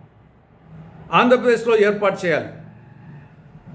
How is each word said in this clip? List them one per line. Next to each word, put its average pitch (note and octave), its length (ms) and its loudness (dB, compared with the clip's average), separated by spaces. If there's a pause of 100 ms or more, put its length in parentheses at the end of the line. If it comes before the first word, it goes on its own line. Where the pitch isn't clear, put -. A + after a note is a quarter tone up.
(1120)
ఆంధ్రప్రదేశ్లో A#3 680 2
ఏర్పాటు G3+ 480 0
చేయాలి. C3+ 220 -2 (1300)